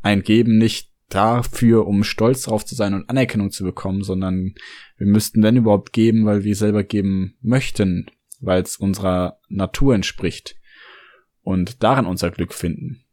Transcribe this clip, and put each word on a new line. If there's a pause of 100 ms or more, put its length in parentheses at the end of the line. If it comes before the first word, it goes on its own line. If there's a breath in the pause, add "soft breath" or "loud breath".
Ein
Geben
nicht (160)
dafür,
um
stolz
drauf
zu
sein
und
Anerkennung
zu
bekommen,
sondern (420 loud breath)
wir
müssten,
wenn
überhaupt,
geben,
weil
wir
selber
geben
möchten, (340)
weil's
unserer
Natur
entspricht (840 loud breath)
und
darin
unser
Glück
finden.